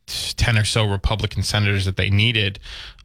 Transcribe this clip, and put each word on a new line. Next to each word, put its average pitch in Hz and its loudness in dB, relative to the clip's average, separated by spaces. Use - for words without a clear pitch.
ten - 0
or 107 4
so 110 0
Republican 101 -2
senators 101 2
that 95 -2
they 101 0
needed, 104 2